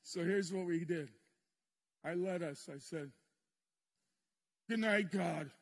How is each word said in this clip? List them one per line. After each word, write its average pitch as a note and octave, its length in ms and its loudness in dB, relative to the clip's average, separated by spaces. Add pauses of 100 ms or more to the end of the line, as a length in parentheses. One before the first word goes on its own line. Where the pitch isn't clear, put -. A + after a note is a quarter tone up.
So F3 200 -4
here's F#3+ 300 4
what F#3 140 -2
we E3+ 180 2
did. D#3 240 -2 (920)
I D#3+ 100 -4
led F3+ 300 0
us. C#3+ 280 -6
I C#3 60 -8
said, C#3+ 340 -8 (1600)
"Good A3+ 100 0
night, G#3 320 4
God." E3 380 0 (120)